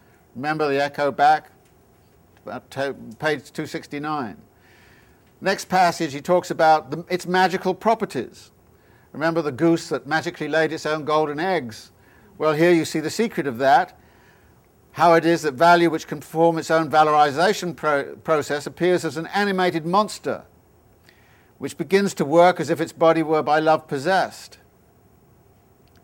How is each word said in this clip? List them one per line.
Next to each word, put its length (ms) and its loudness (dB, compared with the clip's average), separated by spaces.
Remember 340 -4
the 140 0
echo 300 -2
back, 400 2
about 280 -14
to-, 240 -6
page 320 -4
two 120 -8
sixty-nine. 720 -10
Next 260 -4
passage, 460 0
he 80 -10
talks 300 0
about 400 2
the, 180 -8
its 180 -6
magical 480 0
properties. 760 -4
Remember 280 -2
the 120 -4
goose 360 0
that 180 -6
magically 420 -4
laid 240 0
its 120 -8
own 200 -4
golden 360 -2
eggs? 520 -6
Well, 160 0
here 200 4
you 120 4
see 160 -6
the 80 -6
secret 380 -4
of 120 -6
that, 380 2
how 200 4
it 100 4
is 180 2
that 120 -4
value 360 4
which 180 -6
can 100 -10
perform 400 0
its 140 -4
own 180 2
valorization 880 2
pro-, 400 -2
process 500 -2
appears 380 0
as 120 -8
an 120 -8
animated 580 -2
monster, 560 -2
which 180 -12
begins 380 0
to 100 -4
work 340 4
as 120 -6
if 100 -2
its 120 -6
body 300 4
were 200 0
by 160 0
love 280 2
possessed. 720 -4